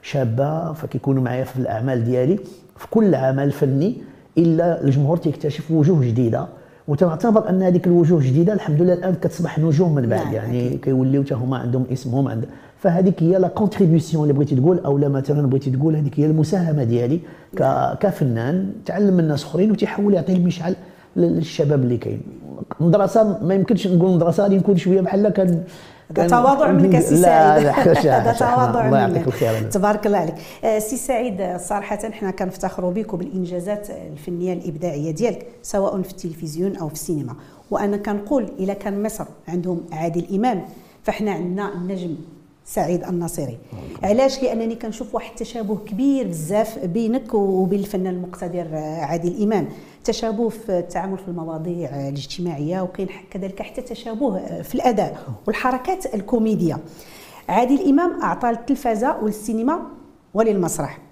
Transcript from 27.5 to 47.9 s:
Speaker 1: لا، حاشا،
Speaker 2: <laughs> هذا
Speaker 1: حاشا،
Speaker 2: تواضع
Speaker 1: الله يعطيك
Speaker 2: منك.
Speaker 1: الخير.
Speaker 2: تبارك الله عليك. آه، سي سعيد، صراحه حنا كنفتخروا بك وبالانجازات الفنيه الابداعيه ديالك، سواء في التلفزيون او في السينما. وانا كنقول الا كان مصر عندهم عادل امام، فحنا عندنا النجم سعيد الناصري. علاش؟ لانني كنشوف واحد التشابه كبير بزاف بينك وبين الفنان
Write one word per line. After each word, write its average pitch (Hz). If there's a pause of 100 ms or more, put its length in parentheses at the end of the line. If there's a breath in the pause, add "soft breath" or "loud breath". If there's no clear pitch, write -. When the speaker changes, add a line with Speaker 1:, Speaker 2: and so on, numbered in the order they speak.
Speaker 1:
لا، 143
حاشا، 160
Speaker 2:
<laughs> 127
هذا 226
Speaker 1:
حاشا، 240
Speaker 2:
تواضع 240
Speaker 1:
الله 175
يعطيك 117
Speaker 2:
منك. 165
Speaker 1:
الخير. 113
Speaker 2:
تبارك 208
الله 202
عليك. 165 (280 loud breath)
آه، 220
سي 240
سعيد، 196
صراحه 208
حنا 190
كنفتخروا 185
بك 214
وبالانجازات 180
الفنيه 175
الابداعيه 160
ديالك، 196 (160 loud breath)
سواء 196
في 180
التلفزيون 165
او 165
في 147
السينما. 131 (360 loud breath)
وانا 202
كنقول 208 (160)
الا 190
كان 202
مصر 214 (220)
عندهم 175 (100)
عادل 165 (100)
امام، 208 (420 loud breath)
فحنا 208
عندنا 180
النجم 175 (520)
سعيد 175
الناصري. 165 (460 loud breath)
علاش؟ 262
لانني 226
كنشوف 226
واحد 214
التشابه 220
كبير 254
بزاف 185
بينك 226
وبين 196
الفنان 185